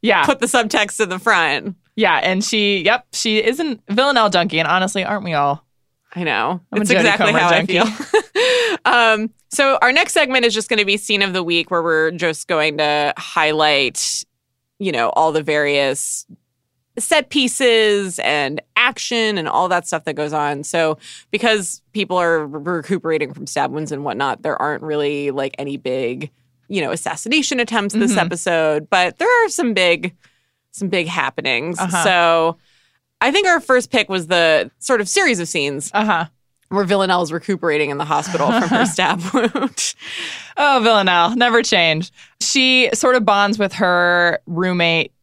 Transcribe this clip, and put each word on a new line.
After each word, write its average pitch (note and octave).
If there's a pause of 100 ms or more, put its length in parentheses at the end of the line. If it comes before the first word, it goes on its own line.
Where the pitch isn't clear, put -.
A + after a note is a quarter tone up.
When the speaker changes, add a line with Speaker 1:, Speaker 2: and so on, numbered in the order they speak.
Speaker 1:
Yeah. F#3+
Speaker 2:
put C#4+
the A#3+
subtext A3
in G#3
the F#3
front. F3 (220)
Speaker 1:
Yeah, F3+
and F#3
she, G3+
yep, A3+
she G#3+
is A#3+
an D4
Villanelle A#3+
junkie, F3
and D#3+
honestly, F#3
aren't G#3
we E3+
all? C#3+ (520)
Speaker 2:
I F3
know. C#3+ (120)
Speaker 1:
I'm G3
a -
Speaker 2:
It's G#3
Speaker 1:
Jodie F#3+
Speaker 2:
exactly G3+
Speaker 1:
Comer G#3
Speaker 2:
how F3
Speaker 1:
junkie. F3
Speaker 2:
I -
feel. C4
<laughs> - (560)
Um, A3+ (200)
so C4+
our B3+
next E4+
segment C4
is A#3
just G#3+
gonna G#3+
be G3
Scene G3+
of G3
the F#3
Week, E3+
where F3
we're D#3+
just E3
going D#3
to D3
highlight, D3+ (540)
you F#3+
know, A#2
all D#3
the D#3
various C#3+ (720)
set D4+
pieces A3+
and C#3+ (160)
action A3+
and D#3
all F3+
that F3
stuff D#3+
that D#3
goes D3
on. D3
So D#3+ (320)
because G#3+ (120)
people G3
are E3
re-, D3+
recuperating D#3+
from C#3
stab C#3
wounds D3+
and C#3+
whatnot, B2+
there -
aren't C#3+
really, D3
like, C3+
any C#3
big, C3 (380)
you G3
know, -
assassination A#3
attempts G#3+
this A#3
Speaker 1:
Mm-hmm. G3+
Speaker 2:
episode, D#3+
but F3+
there A#4
are G4+
some B3
big, F3+ (580)
some G3
big F3
happenings. D3+
Speaker 1:
Uh-huh. F3
Speaker 2:
So E3+ (640)
I B3
think F#4+
our E4+
first B3+
pick A3
was F#3
the D#3+
sort A#3+
of F#3+
series D4
of E3+
scenes C#3+
Speaker 1:
Uh-huh. G3 (420)
Speaker 2:
where G3
Villanelle F#3
is D#3
recuperating D#3+
in C#3+
the D#3
hospital D3+
from A3+
her A#3+
Speaker 1:
<laughs> -
Speaker 2:
stab F3+ (120)
wound. - (640)
Speaker 1:
Oh, C#4
Villanelle, F#3+
never A#3
change. E3+ (280)
She B3+
sort B3+
of A3+
bonds G3+
with G3
her F3
roommate E3+ (100)